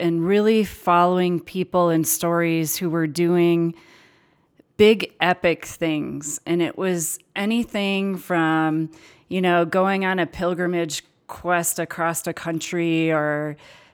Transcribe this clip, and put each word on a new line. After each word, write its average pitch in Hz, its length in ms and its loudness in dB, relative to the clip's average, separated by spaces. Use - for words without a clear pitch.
and 165 260 0
really 208 380 4
following 180 760 2
people 180 500 0
and 160 180 2
stories 170 720 0
who 180 100 -4
were 165 180 0
doing 170 680 2
big 214 420 4
epic 175 440 0
things. 147 800 -6
And 170 160 0
it 165 160 -2
was 180 420 -4
anything 196 800 -2
from, 160 760 0
you 185 120 -2
know, 175 240 2
going 190 400 0
on 185 140 0
a 170 80 0
pilgrimage 170 800 -4
quest 175 500 -2
across 165 440 -4
the 170 100 -6
country 165 800 -2
or 151 440 -2